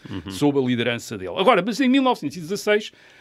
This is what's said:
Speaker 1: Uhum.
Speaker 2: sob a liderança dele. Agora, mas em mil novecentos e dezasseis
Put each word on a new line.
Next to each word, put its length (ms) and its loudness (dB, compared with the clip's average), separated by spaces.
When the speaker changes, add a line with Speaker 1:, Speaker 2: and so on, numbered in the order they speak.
Speaker 1:
Uhum. 220 -8
Speaker 2:
sob 280 2
a 20 2
liderança 560 -2
dele. 200 -8
Agora, 280 4
mas 140 -4
em 80 4
mil 160 4
novecentos 320 -2
e 60 -12
dezasseis 500 -2